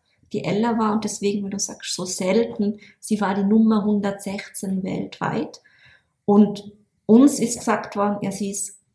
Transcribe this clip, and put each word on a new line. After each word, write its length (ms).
die 120
Ella 340
war 140
und 100
deswegen, 420
wie 60
du 80
sagst, 340
so 120
selten. 760
Sie 200
war 140
die 80
Nummer 420
hundertsechzehn 1000
weltweit. 760
Und 460
uns 340
ist 180
gesagt 380
worden, 260
ja, 80
sie 220
ist 240